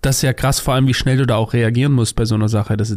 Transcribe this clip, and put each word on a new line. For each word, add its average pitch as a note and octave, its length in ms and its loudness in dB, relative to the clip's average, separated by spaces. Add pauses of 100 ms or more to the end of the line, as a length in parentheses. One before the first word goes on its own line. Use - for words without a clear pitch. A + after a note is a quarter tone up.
Das C3+ 140 0
ist - 80 -2
ja C3 100 0
krass, - 260 0
vor C#3 140 -2
allem C3 140 2
wie B2 80 2
schnell C3 220 0
du C3+ 100 0
da A#2+ 80 0
auch A2 180 -2
reagieren A#2+ 380 2
musst A#2+ 240 0
bei A#2 100 0
so A2 80 0
einer G#2+ 160 0
Sache. G#2+ 260 0
Das, G#2+ 220 -2